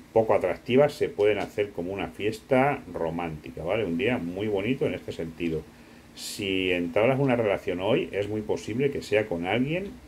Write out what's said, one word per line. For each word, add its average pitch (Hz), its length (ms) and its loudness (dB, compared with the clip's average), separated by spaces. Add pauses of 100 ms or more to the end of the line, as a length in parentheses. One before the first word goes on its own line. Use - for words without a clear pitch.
(140)
poco 113 200 6
atractivas, 117 600 4
se 92 160 0
pueden 104 300 2
hacer 101 320 -4
como 87 200 -6
una 95 160 -4
fiesta 127 720 0 (140)
romántica, 80 680 -6
¿vale? 101 200 0
Un 85 140 -2
día 113 200 0
muy 92 300 -4
bonito 110 380 -2
en 98 80 -2
este - 180 -10
sentido. 80 500 -6 (540)
Si 95 560 -2
entablas 90 480 2
una 135 160 4
relación 95 460 0
hoy, 120 320 2
es 101 160 -2
muy 107 120 -4
posible 107 480 -2
que 85 120 -6
sea 104 260 2
con 85 180 -4
alguien 143 460 0 (160)